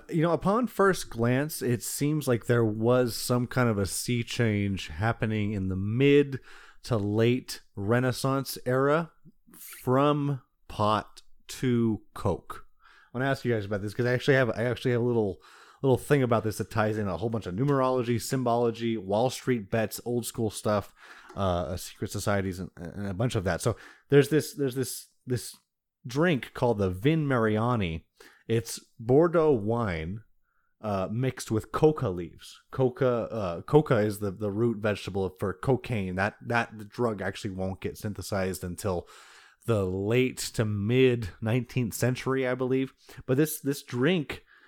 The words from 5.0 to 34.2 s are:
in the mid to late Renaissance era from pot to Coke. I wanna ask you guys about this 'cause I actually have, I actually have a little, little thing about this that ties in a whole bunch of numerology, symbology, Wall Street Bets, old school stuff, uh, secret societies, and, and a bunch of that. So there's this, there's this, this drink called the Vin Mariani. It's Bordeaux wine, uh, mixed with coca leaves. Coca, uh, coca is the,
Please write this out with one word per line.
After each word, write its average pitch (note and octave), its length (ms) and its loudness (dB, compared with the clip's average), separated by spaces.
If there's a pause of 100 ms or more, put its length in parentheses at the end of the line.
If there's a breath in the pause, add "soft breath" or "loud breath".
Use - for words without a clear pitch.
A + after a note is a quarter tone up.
in F#2+ 180 -2
the F#2+ 60 -2
mid C3+ 640 2 (440 loud breath)
to A#2+ 140 -2
late A2 640 0 (140)
Renaissance B2+ 920 -2
era C#3+ 460 2 (720)
from C#3+ 580 2 (260)
pot - 540 -2 (280)
to A#2 520 0 (140)
Coke. - 500 -4 (480 soft breath)
I A#2+ 60 -6
wanna C3+ 100 0
ask C3+ 160 -2
you A#2+ 80 2
guys G#2+ 120 -2
about G2+ 180 -2
this G#2 100 -6
'cause A#2+ 140 0
I B2 60 2
actually C3 220 4
have, C3 140 4
I G#2+ 140 -2
actually B2 280 -2
have A#2+ 100 2
a A#2+ 40 2
little, A2+ 340 0 (440 loud breath)
little C3 140 6
thing C#3 260 2
about A2+ 200 2
this G#2+ 160 -4
that G#2+ 120 -6
ties G#2+ 260 0
in G#2 100 -2
a F2 100 -2
whole A2 120 -2
bunch A2+ 160 -4
of F2+ 80 -6
numerology, B2+ 640 2
symbology, A#2 800 0
Wall G#2 320 2
Street A#2+ 400 -2
Bets, A2 360 -2
old A#2+ 200 -2
school A2+ 240 -2
stuff, - 440 -2 (420 loud breath)
uh, F2+ 400 0
secret - 340 -8
societies, F#2+ 500 -2
and, F#2 180 -10
and F#2 300 -10
a G2 60 -6
bunch A#2 220 -2
of G2+ 80 -2
that. F2 180 0
So A#2 140 0 (340 loud breath)
there's C#3 200 6
this, D3+ 240 0
there's C3+ 220 -4
this, - 320 -6 (200)
this - 300 -6 (500)
drink C#3+ 460 0
called A#2+ 240 2
the G2 120 2
Vin C#3+ 380 2
Mariani. A2 800 2 (420 loud breath)
It's A2+ 320 -2 (180)
Bordeaux D#3 540 4
wine, G#2 720 -2 (600)
uh, G2 300 -2
mixed B2 400 -4
with A2 200 -2
coca D3+ 380 2
leaves. - 520 -10 (100)
Coca, B2 580 2
uh, F#2 320 -4
coca D3 360 4
is G#2 220 2
the, G2+ 120 -2